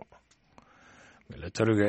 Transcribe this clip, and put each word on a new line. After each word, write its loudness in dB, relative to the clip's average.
Militariga 0